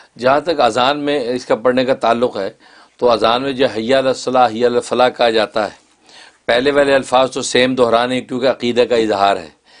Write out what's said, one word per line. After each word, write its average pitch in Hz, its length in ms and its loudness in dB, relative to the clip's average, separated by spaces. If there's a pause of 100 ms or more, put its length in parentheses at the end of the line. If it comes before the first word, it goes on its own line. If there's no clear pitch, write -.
(180)
जहाँ 127 240 0
तक 147 180 -4
अजान 123 380 2
में 143 280 -4
इसका 127 300 -4
पढ़ने 127 300 -4
का 131 80 0
ताल्लुक़ 117 440 0
है, 98 200 -8 (420)
तो 120 80 0
अजान 113 340 2
में 139 140 -6
जो 131 120 2
"हय्या 113 300 -2
अला 131 160 0
सलाह", 127 340 0
"हय्या 113 220 0
अल 120 100 0
फलाह" 120 300 0
कहा 120 200 0
जाता 110 340 0
है, 95 140 -8 (680)
पहले 127 240 2
वाले 139 220 2
अल्फाज 131 400 0
तो 135 80 -6
सेम 127 340 0
दोहराने, 123 460 2
क्योंकि 123 260 -4
अकीदे 120 380 0
का 113 100 0
इजहार 101 420 2
है, 82 180 -16 (240)